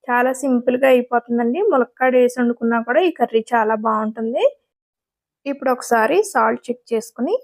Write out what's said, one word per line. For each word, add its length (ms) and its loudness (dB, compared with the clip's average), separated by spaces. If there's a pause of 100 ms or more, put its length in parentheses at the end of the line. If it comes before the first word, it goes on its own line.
చాలా 260 0
సింపుల్గా 540 0
అయిపోతుందండి. 760 0
ములక్కాడ 520 0
వేసి 240 2
వండుకున్నా 420 0
కూడా 200 0
ఈ 100 2
కర్రీ 360 -2
చాలా 320 0
బాగుంటుంది. 680 -4 (1000)
ఇప్పుడు 260 -4
ఒకసారి 520 0
సాల్ట్ 420 -2
చెక్ 220 -10
చేసుకుని 560 -4